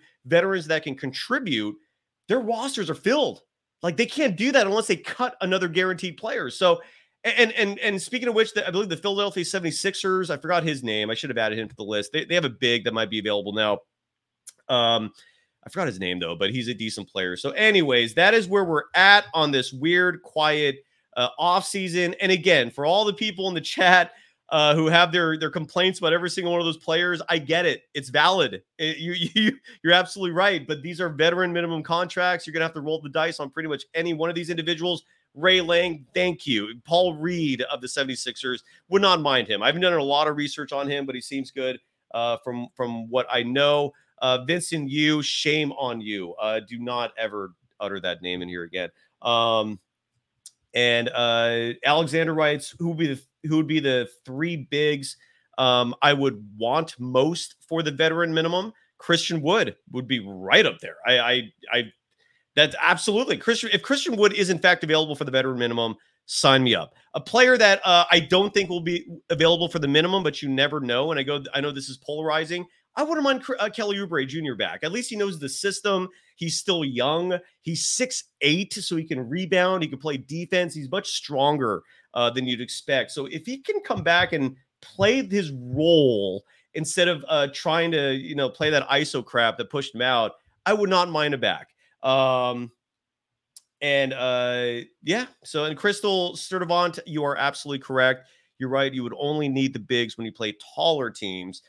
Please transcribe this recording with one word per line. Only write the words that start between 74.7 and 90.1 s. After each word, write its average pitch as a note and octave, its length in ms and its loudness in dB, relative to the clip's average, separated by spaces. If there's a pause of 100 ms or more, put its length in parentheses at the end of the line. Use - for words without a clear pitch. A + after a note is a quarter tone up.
At D#3+ 100 -4
least A#3+ 160 -6
he A3 80 -6
knows G3 200 -2
the C#3+ 120 -8
system. G3 580 -2 (300)
He's E3 200 -4
still F3 280 -2
young. D3+ 520 0 (240)
He's D#3+ 240 -4
six - 380 -4 (160)
eight, E3 340 0
so F3+ 220 -6
he D#3+ 80 -2
can C3 240 -6
rebound. F3+ 560 0
He D#3 60 -2
can D#3+ 100 -10
play D#3 160 -4
defense. E3 580 -4
He's C#3+ 160 -10
much G3+ 220 -6
stronger, C3+ 720 0 (300)
uh, A#2+ 160 2
than B2+ 180 -2
you'd B2 140 -4
expect. B2+ 500 -4
So C#3 140 -8
if D#3+ 200 -12
he B3+ 120 -8
can G#4 240 -6
come G#3 200 -4
back E3+ 300 2
and C3+ 240 -2 (260)
play A3 460 2
his F#3 240 -2
role B2+ 920 2 (280)
instead F3 360 0
of, D3 180 -2
uh, D3 260 2
trying E3 380 0
to, C#3+ 220 0
you C3+ 200 -6
know, C#3+ 160 0
play D3+ 200 -2
that C#3+ 180 2
iso C#3 380 0
crap A#2 320 2
that A2 120 -8
pushed C#3 240 -6
him A2+ 80 -6
out, A#2+ 300 2 (340)